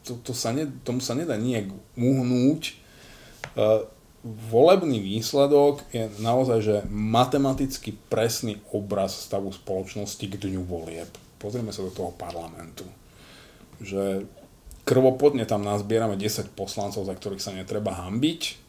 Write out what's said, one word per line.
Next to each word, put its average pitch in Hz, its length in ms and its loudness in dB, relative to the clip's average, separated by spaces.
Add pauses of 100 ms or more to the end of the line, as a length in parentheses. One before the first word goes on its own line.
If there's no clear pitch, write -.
to, 123 220 -12
to 131 100 -8
sa 117 220 -2
ne-, 147 160 -2 (100)
tomu 127 220 -2
sa 123 100 -4
nedá 147 220 -2
nijak 110 320 0 (280)
uhnúť. 127 680 4
E, - 80 -6 (1700)
volebný 147 520 6
výsledok 139 920 4
je 113 160 -2 (120)
naozaj, 117 420 4
že 104 160 4 (100)
matematicky 123 1080 0 (120)
presný 110 640 -2
obraz 101 460 -2
stavu 98 340 -6
spoločnosti 95 720 -8
k 98 140 -8
dňu 95 260 -4
volieb. 85 480 -8 (260)
Pozrieme 110 340 -8
sa 98 120 -8
do 92 80 -6
toho 92 200 -6
parlamentu. 85 760 -12 (920)
Že 98 460 -4 (580)
krvopotne 131 600 4
tam 104 160 0
nazbierame 104 540 0
desať 104 340 -4
poslancov, 101 540 -6
za 95 100 -6
ktorých 95 300 -8
sa 101 100 -8
netreba 98 460 -4
hanbiť. 120 720 -4